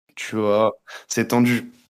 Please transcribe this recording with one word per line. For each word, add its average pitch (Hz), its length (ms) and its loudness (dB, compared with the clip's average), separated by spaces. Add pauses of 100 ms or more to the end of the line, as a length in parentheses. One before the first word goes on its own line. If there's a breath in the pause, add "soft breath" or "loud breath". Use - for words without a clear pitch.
(160)
Tu - 200 -12
vois, 107 360 2 (360 loud breath)
c'est 113 200 -2
tendu. 120 420 2 (200)